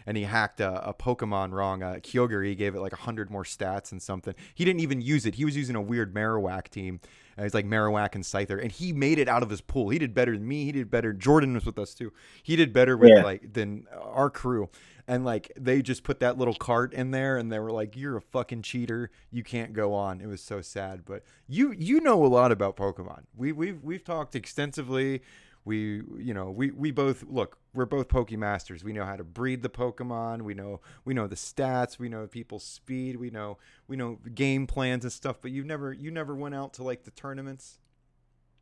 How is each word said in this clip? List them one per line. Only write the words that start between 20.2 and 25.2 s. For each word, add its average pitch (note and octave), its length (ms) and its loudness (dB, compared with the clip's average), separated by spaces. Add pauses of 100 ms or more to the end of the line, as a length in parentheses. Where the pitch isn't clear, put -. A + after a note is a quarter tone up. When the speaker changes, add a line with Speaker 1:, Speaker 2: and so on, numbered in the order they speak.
Speaker 1:
was G2+ 140 -10
so G2+ 200 -8
sad. F#2+ 440 -10
But G2 180 -12 (240)
you, A#3 300 2
you A3+ 240 4
know A3 240 6
a - 20 10
lot B2 240 8
about G2 240 2
Pokemon. F#2 460 -6 (140)
We, C3 180 -6
we've, D#3+ 280 -6
we've E3 220 -10
talked D#3+ 320 -8
extensively. C3+ 840 -4 (420)